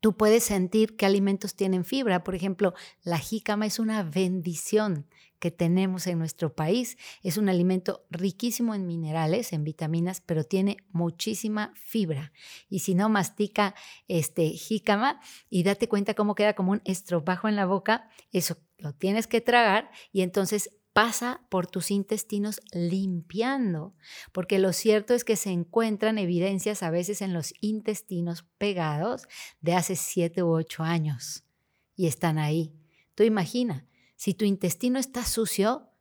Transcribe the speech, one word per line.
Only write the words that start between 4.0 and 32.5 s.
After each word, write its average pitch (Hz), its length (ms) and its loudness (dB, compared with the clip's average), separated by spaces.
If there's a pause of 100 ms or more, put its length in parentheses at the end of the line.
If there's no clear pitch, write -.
bendición 180 1040 0 (300)
que 170 140 -2
tenemos 180 540 0
en 175 140 -2
nuestro 160 360 -4
país. 214 420 0 (260)
Es 180 140 -2
un 208 120 2
alimento 185 640 2
riquísimo 220 640 -2
en 190 100 -4
minerales, 165 680 -2
en 151 100 -2
vitaminas, 165 580 -2
pero 160 220 0
tiene 196 340 0 (140)
muchísima 208 840 -4
fibra. 156 560 -4 (380)
Y 190 100 -4
si 196 140 0
no, 202 160 4
mastica, 202 640 0 (340)
este, 160 420 0
jícama 214 720 -2 (300)
y 180 140 2
date 202 240 2
cuenta 202 260 0
cómo 208 220 0
queda 208 180 4
como 185 180 0
un 208 140 0
estropajo 180 640 -2
en 208 80 2
la 202 100 2
boca. 196 440 0 (220)
Eso 170 260 -2 (200)
lo 147 160 -10
tienes 208 320 0
que 233 160 0
tragar 233 480 4 (220)
y 190 100 2
entonces 190 560 0 (160)
pasa 233 560 2
por 180 160 0
tus - 240 -6
intestinos 202 720 -2 (140)
limpiando, 185 1200 -2 (380)
porque 185 260 0
lo 185 140 4
cierto 214 400 2
es 240 100 2
que 220 140 0
se - 120 -4
encuentran 214 680 0
evidencias 190 680 0
a 165 80 -2
veces 180 300 -2
en 190 120 -4
los 165 280 -4
intestinos 190 840 -4 (120)
pegados 185 680 -2 (380)
de 165 120 0
hace 180 220 2
siete 170 480 -2
u 165 100 4
ocho 160 300 -2
años 156 640 -2 (500)
y 175 120 0
están 160 300 0
ahí. 156 360 -2 (420)